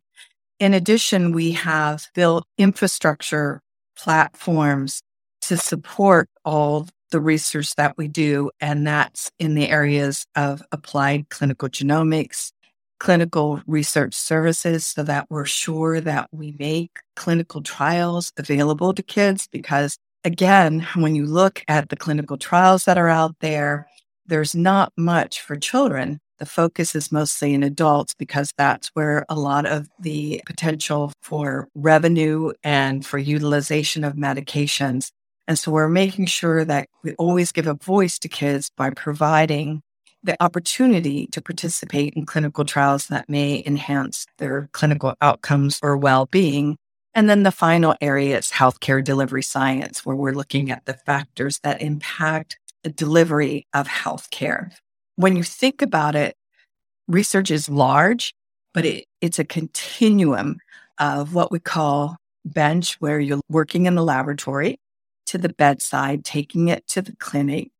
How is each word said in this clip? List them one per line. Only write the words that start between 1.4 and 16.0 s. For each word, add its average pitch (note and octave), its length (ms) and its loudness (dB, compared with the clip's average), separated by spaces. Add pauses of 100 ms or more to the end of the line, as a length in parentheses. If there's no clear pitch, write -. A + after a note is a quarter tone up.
have D#3 640 -2
built E3+ 300 4 (120)
infrastructure D3+ 1040 0 (360)
platforms D3+ 1040 0 (400)
to - 160 -2
support F3 720 2 (160)
all D3+ 420 0 (220)
the E3 100 0
research D3+ 560 -2
that D3 220 0
we D3+ 100 -4
do, D3 440 0 (100)
and D3 260 -2
that's - 500 -2
in D#3 180 0
the D3 140 2
areas C#3+ 640 0
of C#3+ 280 -2 (100)
applied C#3+ 560 -2
clinical C#3 400 -2
genomics, D#3 840 -2 (460)
clinical E3 640 2
research D3+ 480 0
services, E3 720 0
so - 160 -6
that C#3+ 260 -2
we're D3+ 160 -6
sure D#3+ 560 -2
that D3+ 320 -4